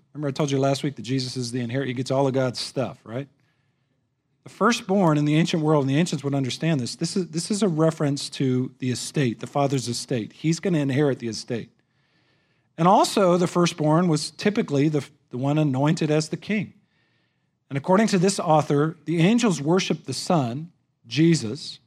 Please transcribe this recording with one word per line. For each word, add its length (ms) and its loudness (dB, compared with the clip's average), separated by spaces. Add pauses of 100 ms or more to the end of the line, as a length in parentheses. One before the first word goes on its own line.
(120)
Remember 160 -6
I 40 -4
told 180 -2
you 80 0
last 240 0
week 140 -4
that 60 -14
Jesus 320 -4
is 160 -6
the 100 -6
inheritor. 280 -4
He 60 -6
gets 160 -6
all 160 2
of 80 0
God's 240 0
stuff, 460 -8
right? 220 -10 (1160)
The 80 -20
firstborn 640 2
in 80 2
the 120 2
ancient 260 2
world, 220 4
and 60 0
the 80 2
ancients 240 0
would 120 -2
understand 440 -2
this, 160 -4
this 220 -6
is, 120 -2
this 220 -6
is 120 -2
a 60 2
reference 600 0
to 400 -2 (100)
the 100 -2
estate, 500 -2
the 60 -12
father's 420 -2
estate. 460 -6
He's 260 -2
gonna 160 0
inherit 440 0
the 80 -6
estate. 420 -8 (1040)
And 100 2
also, 520 4
the 80 2
firstborn 600 2
was 240 0
typically 560 0
the, 200 -2 (220)
the 80 -10
one 200 0
anointed 520 0
as 180 0
the 80 -8
king. 380 -6 (920)
And 100 -6
according 300 2
to 100 2
this 220 2
author, 640 2
the 160 -2
angels 400 4
worship 440 0
the 80 -8
Son, 600 -2 (340)
Jesus, 800 0